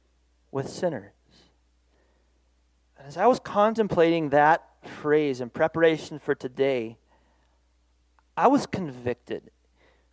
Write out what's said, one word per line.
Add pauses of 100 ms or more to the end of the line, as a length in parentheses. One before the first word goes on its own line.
(520)
with
sinners. (1900)
And
as
I
was
contemplating
that (160)
phrase
in
preparation
for
today, (1400)
I
was
convicted. (600)